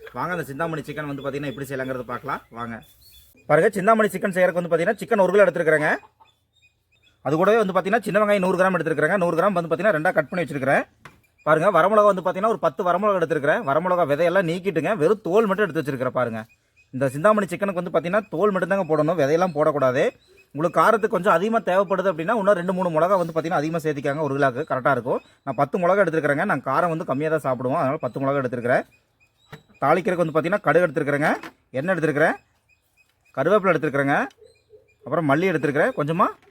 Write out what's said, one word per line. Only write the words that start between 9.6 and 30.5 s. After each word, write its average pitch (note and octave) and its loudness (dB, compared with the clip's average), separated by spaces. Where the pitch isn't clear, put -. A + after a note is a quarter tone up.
பாத்தீங்கன்னா E3+ 0
ரெண்டா D#3+ 0
கட் D3+ 0
பண்ணி F3+ -4
வச்சிருக்கிறேன். C#3+ 0
பாருங்க, D#3 4
வரமிளகா G#3 6
வந்து F#3 -4
பாத்தீங்கன்னா F#3+ 0
ஒரு - -6
பத்து - -2
வரமிளகா F#3+ 2
எடுத்துருக்கிறேன். D#3 0
வரமிளகா F3 2
விதையெல்லாம் E3+ 2
நீக்கிட்டுங்க, F3 -2
வெறும் G3 2
தோல் G#3 4
மட்டும் F#3+ 0
எடுத்து D#3 -4
வச்சிருக்கிறேன் B2+ -4
பாருங்க. A#2 -2
இந்த C3 -2
சிந்தாமணி G3+ 2
சிக்கனுக்கு F#3 -4
வந்து F3 -8
பாத்தீங்கன்னா F3 0
தோல் G3 2
மட்டும் F3+ -2
தாங்க G3 -2
போடணும், D#3 2
விதையெல்லாம் D#3+ 2
போடக்கூடாது. C#3+ 2
உங்களுக்கு E3 -2
காரத்துக்கு G#3+ 2
கொஞ்சம் F#3 2
அதிகமா A3 0
தேவைப்படுது F#3+ 0
அப்படின்னா F3 -4
இன்னும் F#3+ 4
ரெண்டு, F3+ -4
மூணு F3+ -2
மிளகா F3+ 4
வந்து E3 -4
பாத்தீங்கன்னா D#3+ 0
அதிகமா D#3+ -4
சேர்த்திக்காங்க, D3 -4
ஒரு C3+ -2
கிலோக்கு C3+ 0
கரெக்டா C3 0
இருக்கும். C3 -4
நான் C3+ -6
பத்து F3 0
மிளகா F#3+ 4
எடுத்துருக்கிறேங்க. D#3 0
நான் C#3 -4
காரம் E3 0
வந்து E3 -6
கம்மியா D3+ -2
தான் D3 -6
சாப்பிடுவோம், C3 -2
அதனால C#3 -2
பத்து B2+ -8
மிளகா C#3 0
எடுத்துருக்கிறேன். B2 0
தாளிக்கிறதுக்கு E3+ 0
வந்து D#3 -6
பாத்தீங்கன்னா F#3 -2